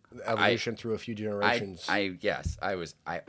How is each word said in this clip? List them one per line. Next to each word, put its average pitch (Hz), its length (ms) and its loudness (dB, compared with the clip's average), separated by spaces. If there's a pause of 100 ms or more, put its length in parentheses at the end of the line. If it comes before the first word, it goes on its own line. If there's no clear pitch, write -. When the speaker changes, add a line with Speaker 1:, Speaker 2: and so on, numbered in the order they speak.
(240)
Speaker 1:
I, 117 80 -2
Speaker 2:
evolution 110 440 2
through 113 180 -2
a 104 40 0
few 117 160 -6
Speaker 1:
I, - 20 -4
Speaker 2:
generations. 104 720 0
Speaker 1:
I, 95 320 2
yes, 85 420 0
I 95 140 0
was, 82 180 -6 (120)
I 82 220 -4